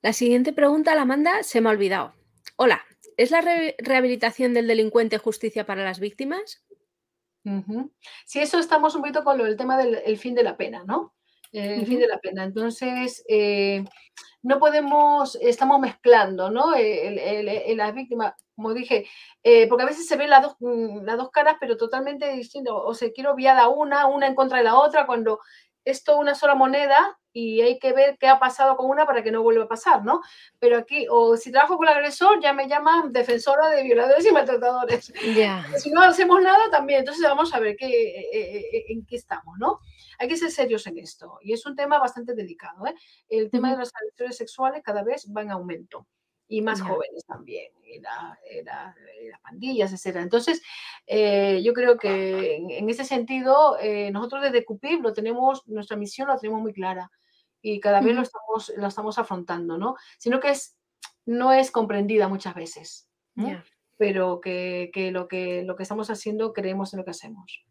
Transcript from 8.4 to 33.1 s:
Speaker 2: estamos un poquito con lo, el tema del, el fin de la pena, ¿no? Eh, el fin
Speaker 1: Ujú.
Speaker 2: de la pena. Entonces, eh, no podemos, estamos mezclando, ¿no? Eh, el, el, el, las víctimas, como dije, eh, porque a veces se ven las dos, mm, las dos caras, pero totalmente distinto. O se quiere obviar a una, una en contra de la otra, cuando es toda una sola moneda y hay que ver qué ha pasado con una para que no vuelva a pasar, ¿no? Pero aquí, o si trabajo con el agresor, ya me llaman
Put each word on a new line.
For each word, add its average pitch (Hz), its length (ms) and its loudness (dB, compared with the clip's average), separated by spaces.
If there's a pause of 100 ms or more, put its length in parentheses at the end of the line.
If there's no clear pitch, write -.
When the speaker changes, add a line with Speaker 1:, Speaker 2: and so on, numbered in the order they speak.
Speaker 2:
estamos 311 360 2
un 302 60 -4
poquito 294 220 -4
con 277 140 2
lo, 226 80 0
el 214 120 -2
tema 262 200 -2
del, 247 180 2 (100)
el 214 120 -2
fin 247 180 -8
de 240 80 2
la 190 140 -2
pena, 175 280 -10
¿no? 262 280 -6 (380)
Eh, 208 280 -6
el 214 60 -4
fin 247 120 0
Speaker 1:
Ujú. 247 40 2
Speaker 2:
de 233 60 6
la 196 120 -2
pena. 190 240 -8
Entonces, 233 840 -6
eh, 202 540 0 (580)
no 269 180 0
podemos, 294 840 2
estamos 269 380 2
mezclando, 202 720 2
¿no? 285 240 2
Eh, 208 320 0
el, 202 120 -6
el, 208 300 -4
el, 220 280 -4
las 214 160 -4
víctimas, 240 400 -6 (220)
como 220 180 -8
dije, 240 320 -2 (380)
eh, 226 240 10
porque 247 160 2
a 269 40 0
veces 302 200 -6
se 302 100 0
ven 294 120 -2
las 269 140 10
dos, 285 160 -6
mm, 226 460 -6
las 226 120 -4
dos 254 140 -8
caras, 302 280 2
pero 240 180 -4
totalmente 269 560 -6
distinto. 247 500 -10
O 233 100 -4
se 226 200 -6
quiere 262 160 -4
obviar 262 280 6
a 240 100 8
una, 285 400 2
una 277 200 2
en 262 80 -2
contra 262 220 2
de 247 60 4
la 226 120 4
otra, 294 300 4
cuando 226 340 -2 (460)
es 262 180 -6
toda 294 160 4
una 285 140 0
sola 285 220 4
moneda 277 640 4 (160)
y 226 260 0
hay 247 180 4
que 262 140 0
ver 269 260 4
qué 262 80 4
ha 262 120 8
pasado 269 380 2
con 262 120 -2
una 294 180 4
para 247 160 0
que 220 80 -2
no 226 100 -2
vuelva 226 240 4
a - 20 -18
pasar, 226 380 2
¿no? 311 160 0 (380)
Pero 240 180 4
aquí, 247 320 -4
o 233 260 6
si 233 160 -10
trabajo 294 260 4
con 320 100 2
el 302 80 6
agresor, 320 460 2
ya 285 120 2
me 269 160 -4
llaman 294 420 2